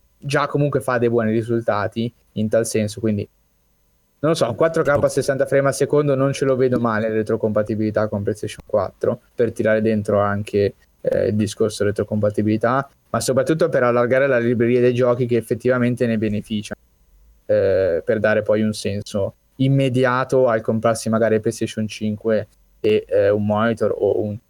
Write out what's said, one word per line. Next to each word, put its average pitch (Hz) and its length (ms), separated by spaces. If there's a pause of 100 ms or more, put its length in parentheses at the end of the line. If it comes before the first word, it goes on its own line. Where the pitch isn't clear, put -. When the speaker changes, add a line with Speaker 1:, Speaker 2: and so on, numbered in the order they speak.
(160)
Speaker 1:
già 143 300
comunque 143 340
fa 127 160
dei 117 140
buoni 113 220
risultati 113 760 (240)
in 110 140
tal 113 180
senso, 107 340
quindi 104 280 (920)
non 147 120
lo 160 60
so, 117 180
quattro 160 280
K 143 120
Speaker 2:
Tipo 143 100
Speaker 1:
a 139 60
sessanta 135 340
frame 139 240
al 135 60
secondo 143 400
non 135 180
ce 135 140
lo 135 100
vedo 123 240
male, 110 300
retrocompatibilità 110 1000
con 104 140
PlayStation 104 420
quattro, 107 560 (140)
per 113 180
tirare 110 300
dentro 107 360
anche, 101 540 (300)
eh, 92 240
il 107 80
discorso 107 500
retrocompatibilità, 107 1040 (220)
ma - 100
soprattutto 160 480
per 143 140
allargare 120 440
la 131 120
libreria 120 420
dei 123 140
giochi 123 320
che 120 100
effettivamente 123 680
ne 113 100
beneficia. 104 580 (720)
Eh, 95 580
per 113 140
dare 107 240
poi 107 200
un 107 100
senso 101 640 (220)
immediato 131 920
al 110 120
comprarsi 113 480
magari 110 320
PlayStation 110 480
cinque 107 600 (320)
e, 107 280
eh, 101 220
un 104 160
monitor 107 500
o - 260
un, 104 140 (140)